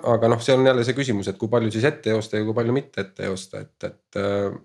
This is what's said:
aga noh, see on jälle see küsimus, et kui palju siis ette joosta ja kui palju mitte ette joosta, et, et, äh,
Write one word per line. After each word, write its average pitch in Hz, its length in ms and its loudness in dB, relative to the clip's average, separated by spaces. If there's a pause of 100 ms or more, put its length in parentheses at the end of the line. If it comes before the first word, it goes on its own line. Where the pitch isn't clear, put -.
aga 113 280 4
noh, 117 120 2
see 135 120 4
on 131 120 4
jälle 127 180 4
see 123 140 -2
küsimus, 104 320 -2
et 95 80 -6
kui 113 120 -4
palju 113 200 2
siis 110 160 0
ette - 240 -2
joosta 107 280 -2
ja 107 80 -2
kui 110 80 -2
palju 120 200 0
mitte 135 320 -4
ette 98 240 -8
joosta, 98 320 -10
et, - 220 -20
et, - 340 -10
äh, 101 320 -2 (140)